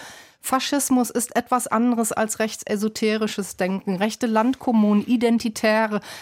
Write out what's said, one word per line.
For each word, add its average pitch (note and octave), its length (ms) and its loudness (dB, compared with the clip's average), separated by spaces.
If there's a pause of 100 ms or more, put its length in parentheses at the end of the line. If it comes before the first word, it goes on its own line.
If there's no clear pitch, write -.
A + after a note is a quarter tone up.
(400)
Faschismus C4 720 0
ist - 260 -4
etwas B3 320 0
anderes A3+ 420 0
als - 300 -4
rechtsesoterisches G#3+ 1160 -2
Denken. F#3+ 380 -2
Rechte G#3 320 -2
Landkommunen, A3 800 2
Identitäre A3 920 0 (220)